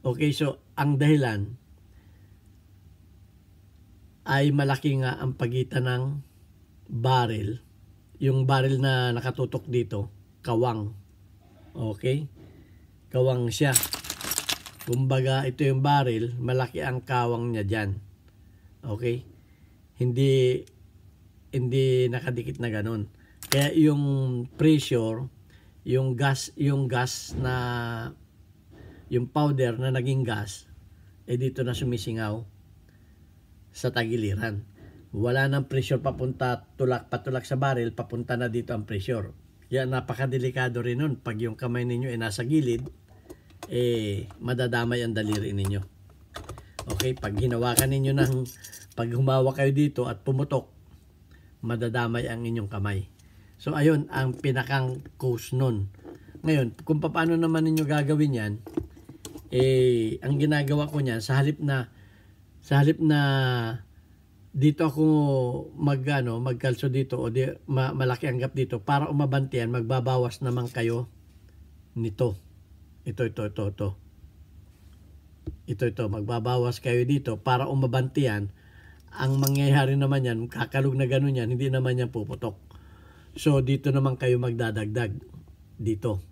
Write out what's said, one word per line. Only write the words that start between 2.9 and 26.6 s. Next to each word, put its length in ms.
ay 240
malaki 480
nga 160
ang 180
pagitan 540
ng 160
barrel. 720
Yung 240
barrel 400
na 320
nakatutok 560
dito, 400
kawang. 480
Okay? 560
Kawang 320
siya. 240
Kumbaga, 640
ito 160
yung 160
barrel, 560
malaki 480
ang 160
kawang 560
niya 80
dyan. 260
Okay? 400
Hindi, 640
hindi 560
nakadikit 520
na 80
ganun. 400
Kaya 280
yung 260
pressure, 680
yung 320
gas, 400
yung 320